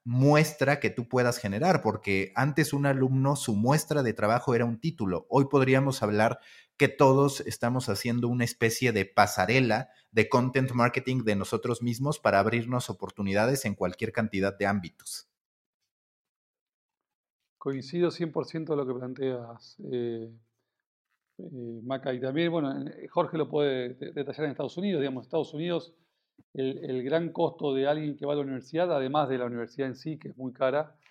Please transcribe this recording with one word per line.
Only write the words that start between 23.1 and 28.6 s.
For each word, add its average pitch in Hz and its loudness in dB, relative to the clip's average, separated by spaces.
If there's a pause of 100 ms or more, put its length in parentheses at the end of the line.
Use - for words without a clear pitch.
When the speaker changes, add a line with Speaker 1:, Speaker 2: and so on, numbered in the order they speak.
Speaker 2:
lo 151 -2
puede 135 -2
de-, - -12
detallar 143 -6
en 143 -4
Estados 135 -8
Unidos, 185 -2
digamos, 131 -4
Estados 156 -4
Unidos, 165 -6 (580)
el, 131 -4
el 127 -4
gran 160 -2
costo 160 -2
de 135 2
alguien 151 -2
que 143 -10
va 143 -2
a - 0
la 147 -2
universidad, 139 -2